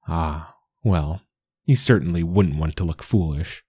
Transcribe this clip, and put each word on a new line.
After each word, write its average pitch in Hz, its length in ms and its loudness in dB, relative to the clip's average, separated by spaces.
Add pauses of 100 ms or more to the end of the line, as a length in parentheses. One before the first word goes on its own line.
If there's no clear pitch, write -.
Ah, 80 480 -4 (280)
well, 90 380 0 (440)
you 139 100 4
certainly 85 480 2
wouldn't 85 340 2
want 78 200 -4
to 92 60 -2
look 80 200 -4
foolish. 82 640 -2